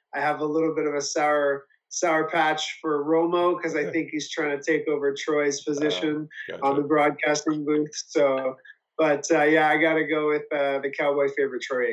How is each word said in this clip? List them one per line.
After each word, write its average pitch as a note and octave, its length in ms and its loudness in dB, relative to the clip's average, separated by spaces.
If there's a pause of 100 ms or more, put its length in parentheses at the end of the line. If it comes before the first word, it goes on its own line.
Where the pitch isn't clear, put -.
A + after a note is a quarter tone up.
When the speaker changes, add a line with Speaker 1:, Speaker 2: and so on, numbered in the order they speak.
(140)
Speaker 1:
I C#3+ 60 -6
have C#3+ 220 -2
a D#3 40 -2
little D#3 300 0
bit D3+ 120 0
of C#3+ 60 -2
a C#3+ 80 -2
sour, D3 640 0 (220)
sour D#3+ 420 0
patch D#3+ 520 0
for D3 240 -2
Romo, E3+ 560 2
'cause D#3+ 160 -2
I D3 80 0
Speaker 2:
<laughs> E3 80 -6
Speaker 1:
think D#3+ 160 -2
he's D3+ 200 -6
trying D3 300 -2
to - 20 -18
take D#3 280 0
over C#3+ 240 0
Troy's D3 500 -2
position D3+ 640 -2 (240)
Speaker 2:
Uh, - 40 -8
Speaker 1:
on - 60 -10
Speaker 2:
gotcha. C#3 200 2
Speaker 1:
the C#3+ 80 0
broadcasting D3+ 720 0
booth. D3+ 300 0
So, C3 640 0 (400)
but, D3+ 340 2
uh, D#3 120 4
yeah, D#3 260 4
I D3+ 80 2
gotta D#3+ 300 2
go D3+ 220 0
with, D3 220 -2
uh, C#3 280 0
the C#3 100 -4
Cowboy C#3+ 400 0
favorite, C3+ 320 -2
Troy B2 320 -2